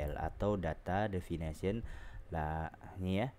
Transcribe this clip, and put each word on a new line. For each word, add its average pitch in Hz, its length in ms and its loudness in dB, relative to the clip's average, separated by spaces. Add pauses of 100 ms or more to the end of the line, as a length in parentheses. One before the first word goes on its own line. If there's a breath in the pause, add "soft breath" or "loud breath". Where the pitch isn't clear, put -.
L 73 80 -2
atau 101 400 2
Data 92 560 2
Definition 87 720 0 (480 loud breath)
lah 78 400 0 (240)
ini 92 240 0
ya. 123 80 2 (100)